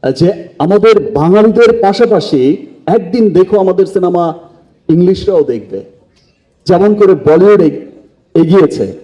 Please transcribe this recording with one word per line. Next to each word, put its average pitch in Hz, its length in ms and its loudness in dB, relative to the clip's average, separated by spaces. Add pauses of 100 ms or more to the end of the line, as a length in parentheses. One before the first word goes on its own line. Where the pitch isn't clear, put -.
আ, 135 80 -2
যে 170 220 0 (260)
আমাদের 202 540 2
বাঙালিদের 214 720 2
পাশাপাশি 190 840 -2 (200)
একদিন 202 440 -2
দেখো 190 280 0
আমাদের 185 280 0
সিনেমা 175 480 -4 (540)
ইংলিশরাও 175 560 0
দেখবে, 101 400 -10 (800)
যেমন 196 300 2
করে 196 200 4
বলিউড 170 460 2
এগ-, 151 260 -2 (480)
এগিয়েছে। 160 580 0 (120)